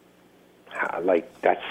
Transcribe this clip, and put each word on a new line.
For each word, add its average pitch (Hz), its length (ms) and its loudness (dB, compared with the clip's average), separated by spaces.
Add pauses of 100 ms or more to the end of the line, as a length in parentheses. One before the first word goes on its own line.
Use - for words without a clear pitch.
(800)
uh, - 220 -4
like, 87 380 0
that's, - 300 2